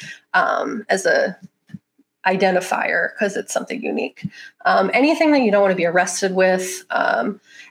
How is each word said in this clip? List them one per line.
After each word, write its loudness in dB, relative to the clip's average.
um, 0
as -2
a 2
identifier, 0
'cause -2
it's -8
something -6
unique. -6
Um, 2
anything 4
that 4
you 2
don't 4
wanna 4
be 0
arrested 0
with. 2
Um, 0